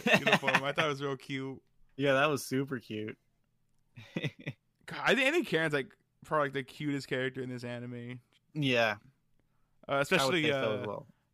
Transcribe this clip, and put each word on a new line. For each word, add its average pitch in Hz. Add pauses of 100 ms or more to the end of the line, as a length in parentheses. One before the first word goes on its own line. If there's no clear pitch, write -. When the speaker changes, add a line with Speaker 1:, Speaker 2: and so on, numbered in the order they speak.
Speaker 1:
<laughs> 226
Speaker 2:
uniform? 160
I 143
thought 160
it -
was 139
real 139
cute. 135 (360)
Speaker 1:
Yeah, 139
that 139
was 139
super 135
cute. 107 (1000)
<laughs> - (720)
Speaker 2:
God, -
I 160
think, 262
I -
think 320
Karen's, 160
like, 135 (360)
probably, 151
like, 135
the 139
cutest 143
character 131
in 127
this 123
anime. 120 (340)
Speaker 1:
Yeah. 120 (920)
Speaker 2:
Uh, 139
especially, 151
Speaker 1:
I 139
would 131
say -
so 107
Speaker 2:
uh, 104
Speaker 1:
as 120
well. 101 (260)